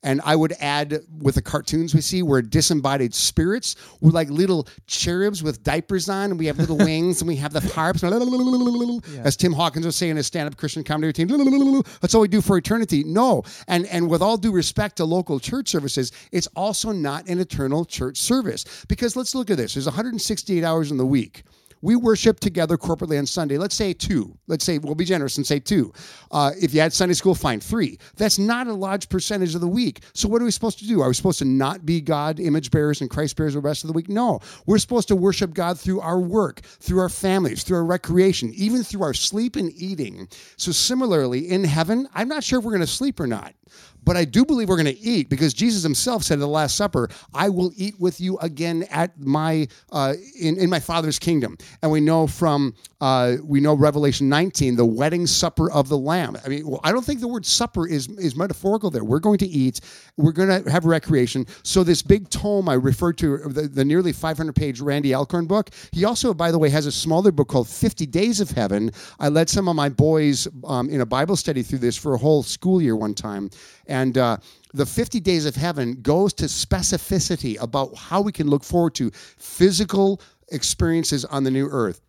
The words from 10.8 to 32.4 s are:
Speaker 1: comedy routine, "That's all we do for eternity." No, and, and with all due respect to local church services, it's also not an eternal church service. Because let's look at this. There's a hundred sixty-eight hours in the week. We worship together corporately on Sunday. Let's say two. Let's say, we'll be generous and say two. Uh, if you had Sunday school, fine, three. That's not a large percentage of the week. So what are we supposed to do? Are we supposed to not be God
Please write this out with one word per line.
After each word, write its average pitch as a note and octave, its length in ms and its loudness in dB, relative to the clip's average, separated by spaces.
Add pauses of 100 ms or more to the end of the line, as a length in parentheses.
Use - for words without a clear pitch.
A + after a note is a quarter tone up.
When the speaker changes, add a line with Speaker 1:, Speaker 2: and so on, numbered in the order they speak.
Speaker 1:
comedy D#3 220 -2
routine, C4+ 760 4 (180)
"That's - 140 0
all A3+ 60 8
we G#3 80 4
do G3+ 140 4
for G3 160 4
eternity." F3+ 460 0
No, F#3 380 2 (260)
and, F3 180 0
and F3 240 0
with E3 100 2
all G#3+ 160 2
due G#3 160 0
respect G3 440 -2
to E3 100 -2
local E3 340 -2
church - 280 -6
services, C#3 440 -2 (180)
it's F3+ 180 -2
also G#3+ 440 -4
not D#3 360 -4
an F3+ 100 -2
eternal D#3 480 -2
church - 320 -6
service. A3 460 -2 (220)
Because - 300 -2
let's B3+ 180 -6
look B3 160 -4
at F3+ 60 2
this. A#2 180 -2
There's C#3 120 -4
a D3 60 -4
hundred A3+ 280 -4
sixty-eight F#3 440 -2
hours D#3+ 260 0
in C#3+ 80 -2
the B2+ 80 2
week. C3 380 -2 (380)
We G3+ 120 2
worship A3+ 460 4
together E3 380 0
corporately D#3+ 400 -2
on C#3+ 80 -2
Sunday. C#3+ 320 -2
Let's F#3+ 180 -4
say G3 160 -2
two. - 440 -4 (120)
Let's D#3 160 -2
say, E3 140 0
we'll D3+ 160 -6
be E3 100 0
generous E3 320 0
and C#3+ 100 -2
say D3 140 0
two. D3+ 320 0 (380)
Uh, D3 280 2
if E3 140 0
you D3+ 80 4
had D#3+ 140 2
Sunday F3+ 200 2
school, F#3 200 2
fine, A#2+ 260 -2
three. G#3 380 -4 (180)
That's G#3 220 0
not A#3 280 0
a A#3 60 -6
large G3 380 -6
percentage F#3 440 -2
of E3+ 60 -4
the F3 80 -2
week. A3 320 -2 (140)
So - 120 -2
what A3+ 140 2
are A#3+ 60 0
we A3+ 40 2
supposed - 280 -2
to G#3 100 -14
do? G3+ 140 2
Are B2+ 60 4
we B2+ 60 2
supposed F3+ 260 0
to C#3 40 -4
not C3+ 400 0
be E3 160 0
God D3 400 -2